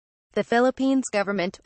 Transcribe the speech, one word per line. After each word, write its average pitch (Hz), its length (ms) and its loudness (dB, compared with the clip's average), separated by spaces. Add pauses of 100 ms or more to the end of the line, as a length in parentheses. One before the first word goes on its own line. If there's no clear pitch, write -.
(320)
The 208 120 -2
Philippines 262 640 0
government, 196 560 -4